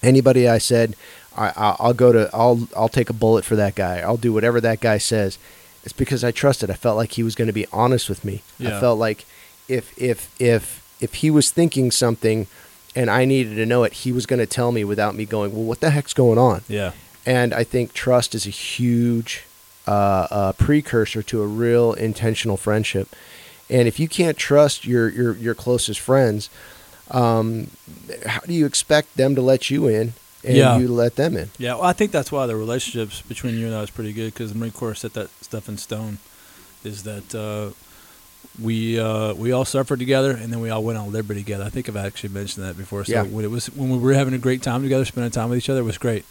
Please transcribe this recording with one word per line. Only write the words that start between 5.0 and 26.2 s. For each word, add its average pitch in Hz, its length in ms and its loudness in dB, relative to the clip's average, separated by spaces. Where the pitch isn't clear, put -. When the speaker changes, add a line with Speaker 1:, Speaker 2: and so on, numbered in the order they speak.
Speaker 1:
It's - 100 -16
because 131 300 -2
I 120 80 0
trusted. 127 380 0
I 95 40 -2
felt 110 240 0
like 113 160 -2
he 117 100 -2
was 113 120 -2
gonna 113 180 -2
be 104 180 -2
honest 120 380 2
with 98 160 -8
me. 98 160 -8
I 127 40 -10
Speaker 2:
Yeah. 107 160 -4
Speaker 1:
felt 117 200 2
like 113 260 -2
if, 127 300 -6
if, 123 320 -4
if, 117 440 0
if - 160 -6
he 156 160 2
was 151 200 6
thinking 135 400 2
something 113 560 0
and 123 140 0
I 123 160 2
needed 131 300 0
to 110 100 0
know 120 180 4
it, 104 100 0
he - 180 -6
was 123 140 -2
gonna 123 200 0
tell 120 260 -2
me 113 120 -2
without 104 320 -2
me 107 100 -4
going, 104 280 -4
"Well, 110 100 -4
what 113 160 -4
the 165 120 2
heck's 143 220 -2
going 120 240 6
on?" 117 300 4
Speaker 2:
Yeah. 101 240 -4
Speaker 1:
And 127 280 2
I 117 100 0
think 120 300 -2
trust 123 420 2
is 104 100 -6
a 101 60 -8
huge, 120 920 -2
uh, 101 420 2
uh, 101 240 0
precursor 120 680 0
to 113 180 -4
a 104 60 -2
real 117 460 2
intentional 110 640 -2
friendship. 104 500 -2
And 120 180 4
if 113 120 -2
you 160 80 0
can't 165 300 0
trust 143 480 4
your, 120 240 2
your, 117 260 -2
your 113 200 -4
closest 120 440 -2
friends, 120 500 2